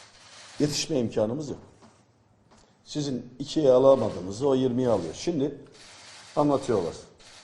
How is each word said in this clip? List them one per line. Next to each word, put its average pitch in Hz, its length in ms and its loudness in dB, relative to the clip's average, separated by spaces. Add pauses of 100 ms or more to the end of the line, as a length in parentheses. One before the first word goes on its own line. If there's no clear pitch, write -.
(600)
yetişme 147 400 -2
imkanımız 113 500 -2
yok. 85 100 -10 (1200)
Sizin 143 560 -8
ikiye 147 320 2
alamadığınızı 113 760 4
o 135 80 2
yirmiye 127 340 0
alıyor. 87 240 -2
Şimdi 151 440 -4 (800)
anlatıyorlar. 123 600 0 (480)